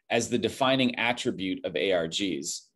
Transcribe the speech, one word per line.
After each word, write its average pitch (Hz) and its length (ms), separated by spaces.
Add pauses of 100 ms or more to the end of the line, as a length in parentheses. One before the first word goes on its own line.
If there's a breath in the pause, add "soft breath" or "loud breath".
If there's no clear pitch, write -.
(100)
as 117 180
the 120 100
defining 131 580
attribute 95 680
of 90 120
A 95 160
R 82 160
Gs. 82 680